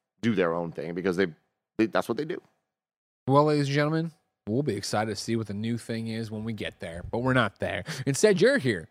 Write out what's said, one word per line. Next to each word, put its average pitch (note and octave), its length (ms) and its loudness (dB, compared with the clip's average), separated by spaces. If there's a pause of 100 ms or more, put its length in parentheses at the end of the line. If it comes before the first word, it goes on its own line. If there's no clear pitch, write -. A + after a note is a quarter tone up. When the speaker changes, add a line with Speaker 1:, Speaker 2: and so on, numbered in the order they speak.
(220)
Speaker 1:
do A2+ 140 2
their E2+ 180 4
own E2+ 160 -4
thing D#2 240 -8
because F2+ 220 0
they, F#2+ 100 4 (520)
they, A2+ 80 4
that's F#2 220 0
what A#2 80 -2
they C#3+ 80 -6
do. D#3+ 160 -8 (840)
Speaker 2:
Well, C#3 180 6
ladies D3 220 2
and C#3 80 -2
gentlemen, D#3 380 0 (360)
we'll A#2+ 140 0
be A#2+ 120 -2
excited G#2+ 360 -2
to G2+ 120 -6
see A#2 140 -2
what A2 100 -2
the G#2 80 -8
new A2+ 220 -4
thing A2+ 320 -8
is A2 220 -8
when G#2+ 120 -8
we A2+ 120 -6
get F#2+ 260 -10
there, E2+ 300 -10
but A2 80 -4
we're B2+ 160 2
not A#2 260 2
there. F#2+ 240 -4 (220)
Instead, F#3 340 4
you're B3+ 160 6
here, A#2 340 0